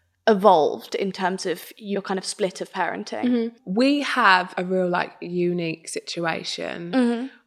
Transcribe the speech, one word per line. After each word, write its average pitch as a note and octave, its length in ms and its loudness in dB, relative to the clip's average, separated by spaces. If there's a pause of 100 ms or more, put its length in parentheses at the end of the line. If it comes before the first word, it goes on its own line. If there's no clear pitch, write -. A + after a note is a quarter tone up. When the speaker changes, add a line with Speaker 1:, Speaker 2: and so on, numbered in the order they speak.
(280)
Speaker 1:
evolved G3 680 4
in F#3+ 160 -2
terms F#3 340 -4
of F3 320 -6
your G3+ 240 -4
kind G3 160 -4
of F#3 80 -8
split F#3 360 -4
of E3+ 120 -10
parenting? F3+ 520 -4
Speaker 2:
Mm-hmm. A#3 320 0 (240)
We C#4+ 200 4
have F#3+ 560 2
a F#3 80 -2
real, F#3 240 0
like, F3 220 -2 (100)
unique F3 680 -2
situation - 1040 -6
Speaker 1:
Mm-hmm. A#3+ 340 2 (200)